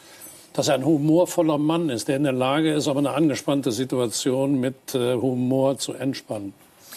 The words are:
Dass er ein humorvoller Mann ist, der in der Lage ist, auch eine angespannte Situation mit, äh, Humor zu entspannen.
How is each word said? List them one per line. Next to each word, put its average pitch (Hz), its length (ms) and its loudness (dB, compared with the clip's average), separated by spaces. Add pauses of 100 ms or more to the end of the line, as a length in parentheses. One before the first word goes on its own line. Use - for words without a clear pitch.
(540)
Dass 139 160 -2
er 139 60 2
ein 131 100 -2
humorvoller 156 720 4
Mann 160 320 0
ist, 113 180 -4
der 139 100 0
in 143 60 0
der 135 100 2
Lage 143 400 2
ist, 147 140 0
auch 139 100 0
eine 139 140 0
angespannte 143 600 0
Situation 131 880 -2
mit, 131 360 -4
äh, 123 200 0
Humor 127 640 0
zu - 160 -8
entspannen. 117 600 -6 (440)